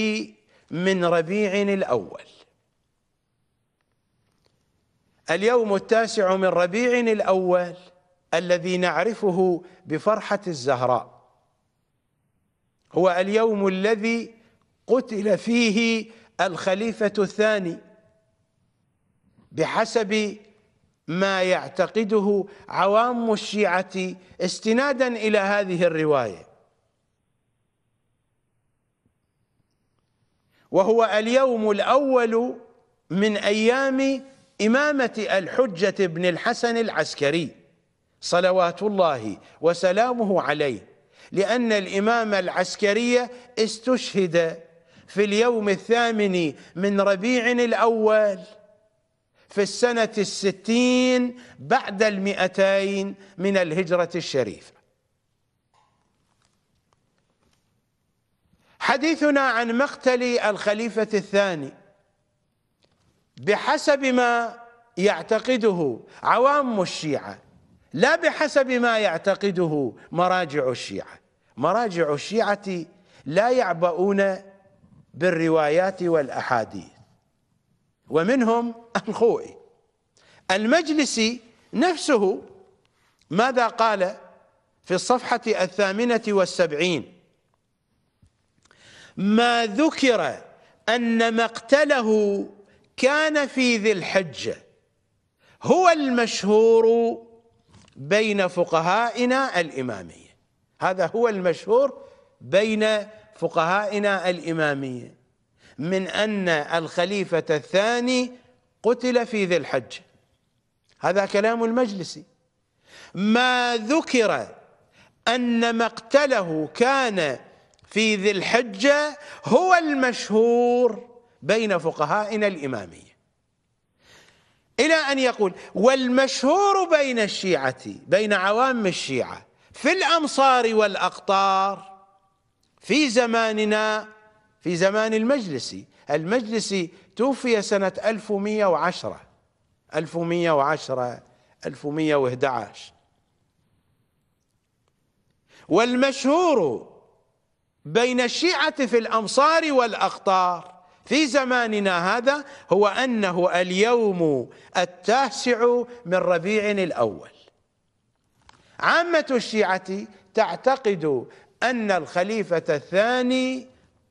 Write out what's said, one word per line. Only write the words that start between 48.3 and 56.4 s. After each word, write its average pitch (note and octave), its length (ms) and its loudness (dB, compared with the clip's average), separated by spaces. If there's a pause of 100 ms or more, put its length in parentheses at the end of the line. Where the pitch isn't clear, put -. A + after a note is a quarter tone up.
في G3+ 120 -2
السنة A3 560 0
الستين B3 1200 0 (200)
بعد G3+ 440 -2
المائتين G3 1120 0 (220)
من G3 200 0
الهجرة F3 580 -2
الشريفة. B2+ 580 -6 (4000)